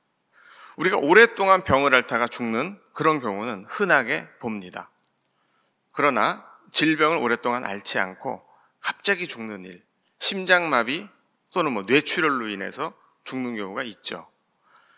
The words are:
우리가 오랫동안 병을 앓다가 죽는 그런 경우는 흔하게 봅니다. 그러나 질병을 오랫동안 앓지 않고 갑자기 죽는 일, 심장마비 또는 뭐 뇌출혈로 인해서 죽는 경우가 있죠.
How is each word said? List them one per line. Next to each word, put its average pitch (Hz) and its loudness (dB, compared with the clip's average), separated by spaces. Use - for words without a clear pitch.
우리가 170 0
오랫동안 190 6
병을 139 4
앓다가 120 2
죽는 123 -4
그런 151 0
경우는 107 -6
흔하게 160 0
봅니다. 98 -10
그러나 139 0
질병을 156 2
오랫동안 120 -2
앓지 101 -4
않고 98 -6
갑자기 180 -2
죽는 110 -10
일, 92 -18
심장마비 175 0
또는 160 0
뭐 101 -2
뇌출혈로 135 0
인해서 101 -8
죽는 123 -6
경우가 104 -8
있죠. 95 -12